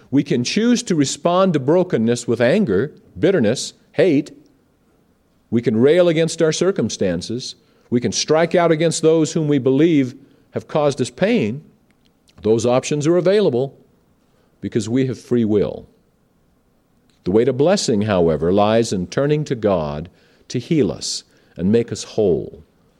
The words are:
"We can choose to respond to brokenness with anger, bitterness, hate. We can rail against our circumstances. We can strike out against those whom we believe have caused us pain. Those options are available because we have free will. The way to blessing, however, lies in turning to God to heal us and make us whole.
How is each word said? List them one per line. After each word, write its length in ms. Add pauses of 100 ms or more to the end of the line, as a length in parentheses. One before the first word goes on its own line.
(100)
"We 120
can 220
choose 400
to 100
respond 580
to 80
brokenness 680
with 140
anger, 520 (260)
bitterness, 560 (180)
hate. 380 (1200)
We 100
can 160
rail 320
against 320
our 120
circumstances. 1000 (360)
We 100
can 120
strike 420
out 180
against 300
those 300
whom 160
we 100
believe 560 (380)
have 160
caused 340
us 80
pain. 520 (800)
Those 220
options 420
are 120
available 580 (840)
because 280
we 180
have 120
free 260
will. 420 (1400)
The 60
way 140
to 80
blessing, 500
however, 480
lies 400
in 180
turning 360
to 100
God 540 (400)
to 100
heal 320
us 340 (340)
and 120
make 220
us 120
whole. 580 (380)